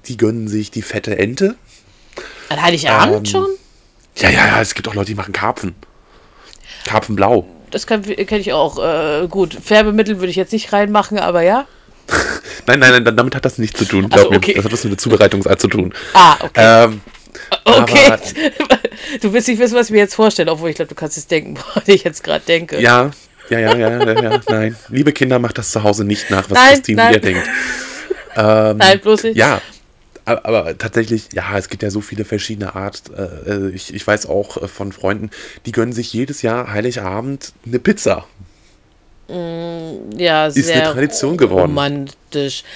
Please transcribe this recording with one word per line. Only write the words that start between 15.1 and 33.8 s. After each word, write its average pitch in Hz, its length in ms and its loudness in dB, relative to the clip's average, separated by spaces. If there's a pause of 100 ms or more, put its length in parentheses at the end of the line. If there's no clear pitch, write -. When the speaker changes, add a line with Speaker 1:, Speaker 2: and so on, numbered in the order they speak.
Speaker 1:
zu 107 80 2
tun. 92 240 -2 (200)
Speaker 2:
Ah, 170 280 10
okay. 113 340 6 (100)
Speaker 1:
Ähm, 110 160 0 (640)
Speaker 2:
Okay. 262 420 4
Speaker 1:
aber 220 140 4 (500)
Speaker 2:
<laughs> - 500 -2
Du 202 120 -2
willst 247 160 0
nicht 220 100 0
wissen, 233 160 2
was 240 120 2
ich 214 60 -6
mir 214 60 6
jetzt 202 160 2
vorstelle, 185 380 2
obwohl 160 180 -4
ich 151 60 -8
glaub, 160 120 -4
du 151 60 -14
kannst - 240 -8
es - 80 -14
denken, 151 300 -4 (100)
<laughs> - 0 -
woran - 200 -4
ich 196 180 6
jetzt 151 180 -6
grad 156 260 -4
denke. 160 320 -2
Speaker 1:
Ja, 123 300 4 (380)
ja, 117 100 -2
ja, 113 180 2
ja, 117 240 0
ja, 110 140 2
ja, 110 340 0
nein. 110 300 -2 (100)
Liebe 147 240 2
Kinder, 127 260 0
macht 120 200 -2
das 110 120 -8
zu 107 120 -2
Hause 104 220 2
nicht 104 260 -2
nach, 98 200 0
was 95 80 4
Speaker 2:
Nein, 254 160 8
Speaker 1:
Christine 226 280 2
Speaker 2:
nein. 233 80 6
Speaker 1:
hier 214 100 4
denkt. 190 300 -2 (840)
Ähm, 107 420 4
Speaker 2:
Nein, 196 220 6
bloß 214 240 2
nicht. 226 120 0
Speaker 1:
ja, 120 260 2 (640)
a-, 117 200 -2
aber 92 340 -2
tatsächlich, 110 540 -4
ja, 101 260 -6
es 95 100 -8
gibt 101 140 -10
ja 104 80 -4
so 104 100 -4
viele 104 240 -10
verschiedene 101 520 -8
Art, 98 280 -10 (120)
äh, 95 540 -6
ich, - 240 -14